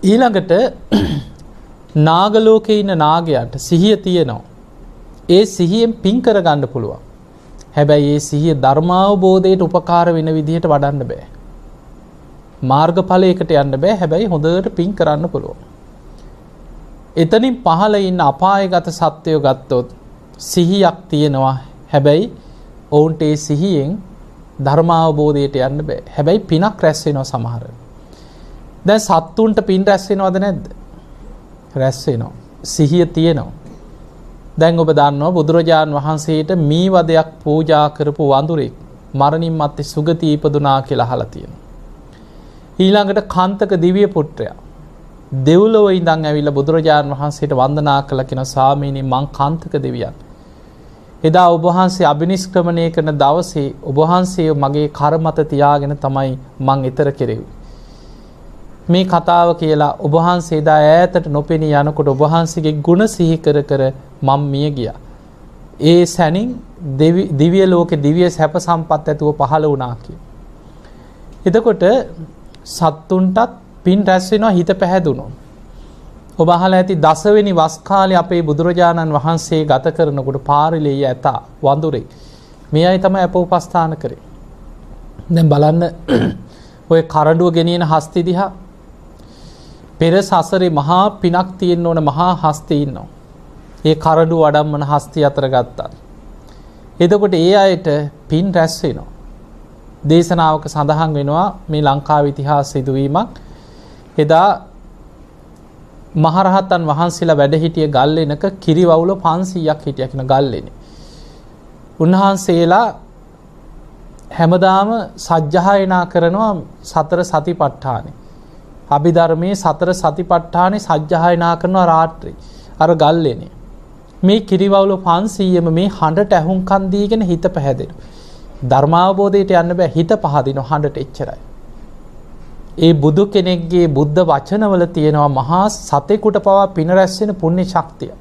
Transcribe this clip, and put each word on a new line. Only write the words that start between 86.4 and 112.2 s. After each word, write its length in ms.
ඔය 140
කරඬුව 480
ගෙනියන 320
හස්ති 380
දිහා 280
පෙර 200
සසරේ 500
මහා 420
පිනක් 420
තියෙන්න 320
ඕන, 160
මහා 320
හස්තේ 480
ඉන්නවා. 260
ඒ 140
කරඩු 420
වඩම්මන 480
හස්තිය 400
අතර 220
ගත්තා. 440
එතකොට 380
ඒ 220
අයට 320
පින් 280
රැස් 260
වෙනවා. 300
දේශනාවක 640
සඳහන් 480
වෙනවා 320
මේ 180
ලංකාවේ 480
ඉතිහාස 420
සිදුවීමක්. 580
එදා 340
මහරහතන් 720
වහන්සේලා 520
වැඩ 180
හිටිය 340
ගල්ලෙනක 560
කිරි 280
වවුල 320
පන්සීයක් 640
හිටියා 260
කියන 180
ගල්ලෙනේ. 460
උන්වහන්සේලා 920